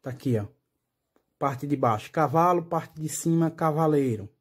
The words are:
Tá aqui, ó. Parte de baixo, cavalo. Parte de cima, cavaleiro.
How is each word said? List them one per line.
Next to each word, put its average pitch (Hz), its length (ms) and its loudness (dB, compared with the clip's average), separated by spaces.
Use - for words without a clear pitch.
Tá 131 100 -12
aqui, 123 280 -2
ó. 98 80 -4
Parte 131 300 -4
de 143 80 0
baixo, 120 380 0
cavalo. 165 500 2
Parte 160 380 -8
de 156 80 -6
cima, 165 420 0
cavaleiro. 147 800 0